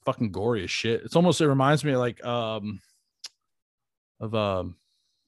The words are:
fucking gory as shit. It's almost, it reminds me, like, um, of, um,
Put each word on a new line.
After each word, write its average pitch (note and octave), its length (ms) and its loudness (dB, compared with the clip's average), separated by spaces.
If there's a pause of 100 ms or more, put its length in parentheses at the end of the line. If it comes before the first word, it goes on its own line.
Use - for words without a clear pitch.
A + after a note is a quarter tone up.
fucking A#2+ 280 -2
gory G2+ 320 -2
as - 60 -6
shit. A2+ 320 -2
It's - 140 0
almost, E3+ 240 4
it D#3 80 4
reminds C#3 360 4
me, C#3+ 120 0
like, B2 280 -2
um, A2 560 -4 (1400)
of, A2 140 -6
um, F#2+ 420 -2 (520)